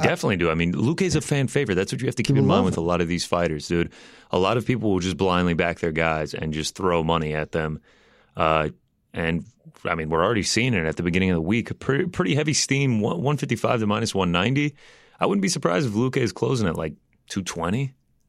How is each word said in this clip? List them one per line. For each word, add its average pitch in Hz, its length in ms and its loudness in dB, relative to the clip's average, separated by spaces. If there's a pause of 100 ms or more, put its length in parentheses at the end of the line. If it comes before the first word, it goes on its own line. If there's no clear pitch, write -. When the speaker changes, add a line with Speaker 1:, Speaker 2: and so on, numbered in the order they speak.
Speaker 1:
a - 20 -2
Speaker 2:
definitely 131 360 0
do. 85 120 2
I 80 40 2
mean, 87 180 2
Luque 143 300 0
is 170 120 0
a 151 60 0
fan 139 260 0
favorite. 113 300 0
That's 98 160 0
what 127 80 -6
you 127 80 -4
have - 80 -4
to 113 80 -2
keep 139 100 2
Speaker 1:
People 139 100 6
Speaker 2:
in 135 40 4
mind - 120 4
Speaker 1:
love 95 40 4
Speaker 2:
with 90 120 0
a 87 40 0
Speaker 1:
him. 82 80 -2
Speaker 2:
lot 87 140 2
of 85 40 0
these 87 180 -2
fighters, 82 440 -2
dude. 85 240 0 (400)
A 92 60 2
lot 95 180 2
of 120 100 -2
people 110 240 0
will 95 80 2
just 90 180 -2
blindly 90 380 2
back 85 240 0
their 82 140 -2
guys 78 420 0
and 78 180 -6
just 76 220 -6
throw 87 300 0
money 80 300 0
at 78 180 -6
them. 80 260 -4 (580)
Uh, 80 340 2 (420)
and, 85 320 -2 (400)
I 87 120 -2
mean, 80 120 -4
we're 82 160 2
already 107 200 0
seeing 120 280 0
it 85 140 0
at 78 100 -2
the 87 60 -4
beginning 90 280 2
of 90 40 2
the 82 80 0
week. 107 380 -2
Pre-, 139 260 -2
pretty 175 300 -2
heavy 151 180 0
steam, 135 460 0
one, 90 220 -2
one 143 140 0
fifty-five 123 440 0
to 107 60 0
minus 104 280 0
one 92 180 2
ninety. 135 440 0 (420)
I - 80 2
wouldn't - 160 0
be 95 60 -2
surprised 170 380 0
if 107 80 -2
Luque 127 220 0
is 123 160 0
closing 120 360 0
at, 80 80 -2
like, 82 180 -4 (340)
two 98 140 -6
twenty. 98 520 -4 (340)